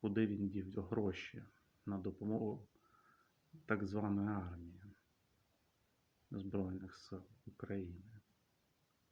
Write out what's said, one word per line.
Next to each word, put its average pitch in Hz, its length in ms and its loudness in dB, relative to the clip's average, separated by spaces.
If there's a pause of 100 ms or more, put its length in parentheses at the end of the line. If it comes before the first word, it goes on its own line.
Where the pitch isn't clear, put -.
куди 110 260 6
він 101 220 4
дів 95 320 -2
гроші 101 640 0 (420)
на 101 120 0
допомогу 104 720 0 (1000)
так 104 180 4
званої 101 440 4
армії 90 500 -2 (1500)
Збройних 95 640 -2
сил 92 260 -10 (220)
України. 98 760 -6 (920)